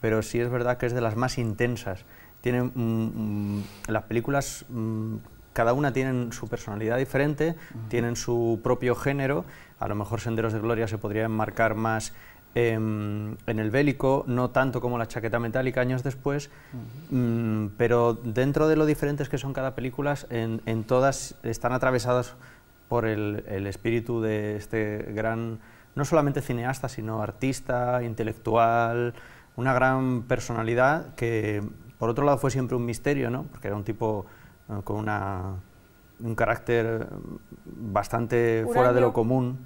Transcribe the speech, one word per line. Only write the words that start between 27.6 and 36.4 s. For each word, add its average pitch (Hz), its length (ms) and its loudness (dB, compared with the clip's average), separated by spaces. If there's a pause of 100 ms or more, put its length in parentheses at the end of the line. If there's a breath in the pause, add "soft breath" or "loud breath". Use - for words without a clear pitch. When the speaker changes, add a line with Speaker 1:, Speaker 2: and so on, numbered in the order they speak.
Speaker 1:
intelectual, 117 1120 2 (420 loud breath)
una 127 160 2
gran 127 500 4
personalidad 120 920 2
que, 107 460 0 (360)
por 113 120 0
otro 120 160 0
lado, 139 120 6
fue 135 140 0
siempre 131 260 -2
un 120 80 -2
misterio, 123 440 -2
¿no? 127 220 -4
Porque - 160 -10
era 101 80 -2
un 104 100 -4
tipo, 107 400 -2 (440 loud breath)
eh, 113 40 -8 (100)
con 104 140 -4
una, 98 580 -4 (680)
un 113 140 -4
carácter 113 720 0 (580)